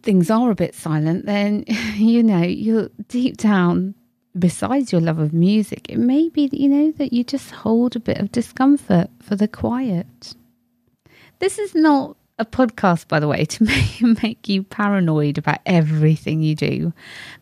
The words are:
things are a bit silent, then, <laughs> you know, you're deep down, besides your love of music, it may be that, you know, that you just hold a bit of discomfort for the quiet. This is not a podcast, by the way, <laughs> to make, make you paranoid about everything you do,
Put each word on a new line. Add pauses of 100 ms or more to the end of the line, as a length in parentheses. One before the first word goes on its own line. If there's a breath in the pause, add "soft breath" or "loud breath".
things
are
a
bit
silent,
then,
<laughs>
you
know,
you're (180)
deep
down, (440)
besides
your
love
of
music,
it
may
be
that,
you
know,
that
you
just
hold
a
bit
of
discomfort (120)
for
the
quiet. (1040 soft breath)
This
is
not (220)
a
podcast,
by
the
way,
<laughs>
to
make,
make
you
paranoid
about
everything
you
do, (500 loud breath)